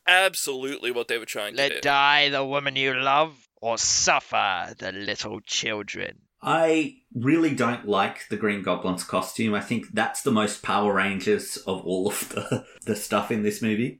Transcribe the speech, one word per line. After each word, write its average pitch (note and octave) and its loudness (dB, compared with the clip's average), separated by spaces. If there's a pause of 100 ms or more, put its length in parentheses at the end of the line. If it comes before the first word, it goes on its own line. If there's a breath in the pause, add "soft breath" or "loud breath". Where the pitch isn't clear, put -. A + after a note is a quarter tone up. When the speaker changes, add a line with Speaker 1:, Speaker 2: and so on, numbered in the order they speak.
Speaker 1:
absolutely C#3+ 2
what A#2+ -4
they A#2+ 0
were A2 -8
trying G#2 -6
to C3+ 0
Speaker 2:
Let C#3 2
Speaker 1:
do. - -6
Speaker 2:
die C#3+ 4
the C#3 0
woman C#3 -2
you C3+ 0
love, C#3 0 (120)
or A2+ -4
suffer G#2 0
the F#2+ -8
little G#2 -6
children. G#2 -6 (220)
Speaker 3:
I D#3+ 2 (160)
really D3 4
don't A#2+ -2
like G2 0
the A2 -4
Green G2+ -2
Goblin's F2+ -2
costume. G#2 -2
I G2 0
think A2 -4
that's A2 -2
the C#3 2
most G#2+ 2
Power G2+ 2
Rangers G2 0 (100)
of F#2+ -4
all F#2 0
of - -4
the, - -4 (100)
<laughs> - -16
the G#3+ 0
stuff G#3 -2
in G#3+ 0
this G#3 0
movie. G#3 0